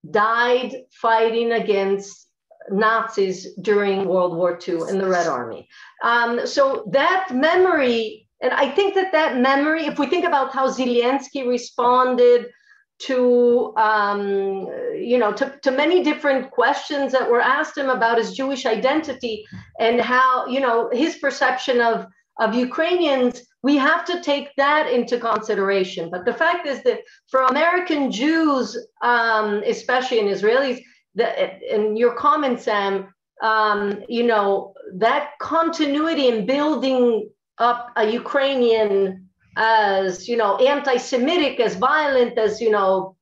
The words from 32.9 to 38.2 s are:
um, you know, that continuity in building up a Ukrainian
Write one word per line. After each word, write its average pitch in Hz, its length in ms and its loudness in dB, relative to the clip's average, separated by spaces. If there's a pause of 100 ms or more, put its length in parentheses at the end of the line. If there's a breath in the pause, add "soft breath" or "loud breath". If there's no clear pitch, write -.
um, 208 640 0
you 233 160 -2
know, 202 500 0 (200)
that 247 460 -2
continuity 311 880 0
in 220 180 0
building 254 840 0 (280)
up 233 380 -2
a 220 140 0
Ukrainian 226 1120 0 (360)